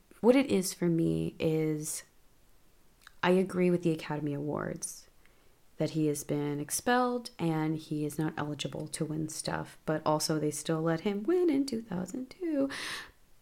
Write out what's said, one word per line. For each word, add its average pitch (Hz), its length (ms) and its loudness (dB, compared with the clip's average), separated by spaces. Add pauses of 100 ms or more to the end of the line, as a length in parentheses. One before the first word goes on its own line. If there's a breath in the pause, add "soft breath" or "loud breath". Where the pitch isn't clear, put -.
(220)
what 247 140 8
it 277 120 6
is 190 260 0
for 175 140 0
me 165 500 2
is 156 640 0 (1200)
I 175 80 4
agree 180 400 4
with 175 140 4
the 170 80 4
Academy 151 420 -2
Awards - 680 -6 (720 soft breath)
that 156 140 -2
he 156 160 2
has 147 160 -2
been 147 360 -2
expelled 247 800 0
and 160 400 0
he 151 260 -4
is 147 140 -4
not 156 180 -2
eligible 147 520 -6
to 156 180 -4
win 156 240 -4
stuff, - 560 -6
but 156 180 0
also 156 360 2
they 151 100 0
still 160 320 -2
let 165 200 0
him 202 200 -2
win 349 300 2
in 277 160 2
two 226 160 -4
thousand 190 480 -6
two. 294 360 -2 (760 loud breath)